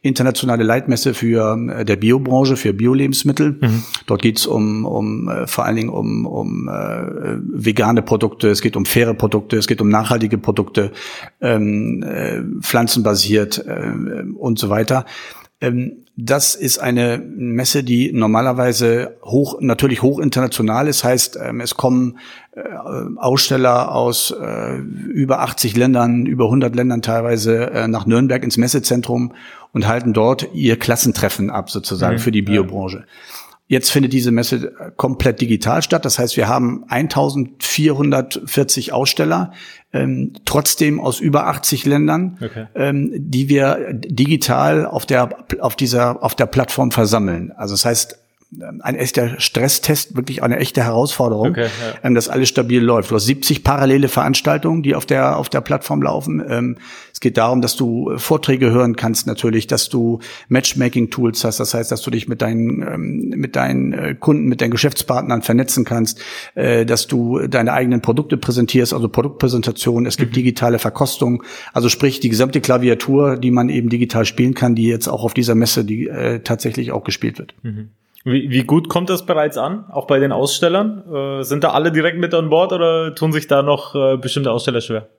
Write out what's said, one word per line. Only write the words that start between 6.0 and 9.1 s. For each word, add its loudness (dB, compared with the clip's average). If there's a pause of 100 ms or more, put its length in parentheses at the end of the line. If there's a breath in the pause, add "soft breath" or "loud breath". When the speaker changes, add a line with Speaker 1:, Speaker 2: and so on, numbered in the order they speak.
Speaker 1:
um, -6
äh, -6
vegane 2
Produkte, 0
es 2
geht -2
um 0
faire 2